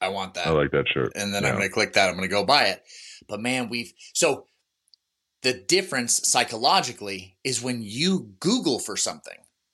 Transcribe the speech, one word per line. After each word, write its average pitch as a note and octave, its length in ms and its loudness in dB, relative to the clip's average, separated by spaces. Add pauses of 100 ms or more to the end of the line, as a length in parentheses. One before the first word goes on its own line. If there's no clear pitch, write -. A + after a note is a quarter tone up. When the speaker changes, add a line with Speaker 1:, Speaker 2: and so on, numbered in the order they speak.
Speaker 1:
"I G2 80 2
want F#2+ 240 -6
that." E2+ 140 -4
Speaker 2:
I E2 40 2
like D2 200 2
that C#2 160 2
shirt. - 280 0
Speaker 1:
And G2+ 160 -4
then G2+ 140 0
I'm G#2+ 80 2
Speaker 2:
Yeah. G#2 60 -2
Speaker 1:
gonna G2 100 0
click G#2 240 0
that. F#2+ 160 6
I'm F2 60 -2
gonna F#2 120 -2
go G2 160 2
buy C3 260 4
it. - 140 -4 (440)
But G#2 120 -8
man, B2 300 -4
we've, A#2 240 -8 (200)
so - 340 0 (920)
the B2+ 120 2
difference B2+ 760 0
psychologically A#2+ 1160 0
is A#2+ 180 -2
when A#2+ 220 -4
you A#2+ 560 -2
Google F3 400 0
for G2 180 -8
something - 480 -6 (280)